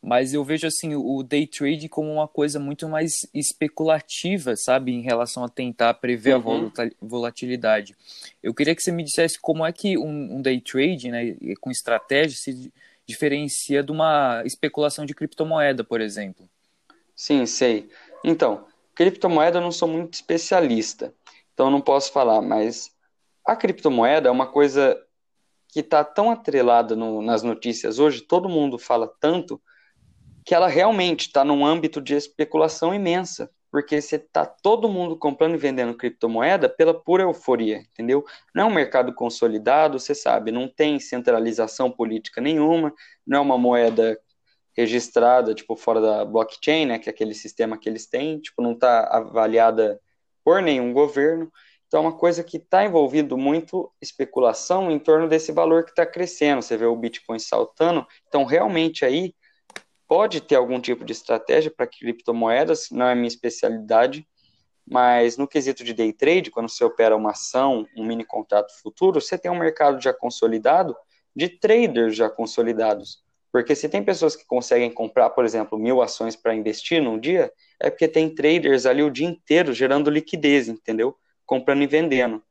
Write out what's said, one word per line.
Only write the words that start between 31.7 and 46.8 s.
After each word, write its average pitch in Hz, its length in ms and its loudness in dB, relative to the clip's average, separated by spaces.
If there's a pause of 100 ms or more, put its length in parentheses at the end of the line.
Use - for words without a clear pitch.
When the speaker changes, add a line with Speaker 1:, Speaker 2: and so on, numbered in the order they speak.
Speaker 2:
de 135 140 -4
especulação 156 800 -2
imensa, 180 560 -4 (200)
porque 147 300 -2
você - 180 -6
tá - 280 -2
todo 220 420 0
mundo 175 280 -4
comprando 160 380 0
e 156 40 -2
vendendo 127 360 -2
criptomoeda 123 720 0
pela 160 260 2
pura 185 300 0
euforia, 113 540 -2
entendeu? 131 460 -2 (300)
Não 196 100 0
é - 20 4
um 220 80 2
mercado 127 380 0
consolidado, 123 840 0
você 147 160 -6
sabe, 113 380 -2
não 127 160 -6
tem 147 320 0
centralização 117 920 -2
política 113 500 -6
nenhuma, 151 540 0 (320)
não 139 120 0
é - 20 2
uma 135 180 2
moeda 117 600 2 (580)
registrada, 120 760 2
tipo, 110 200 -10
fora 113 260 0
da 107 240 2
blockchain, 113 600 -2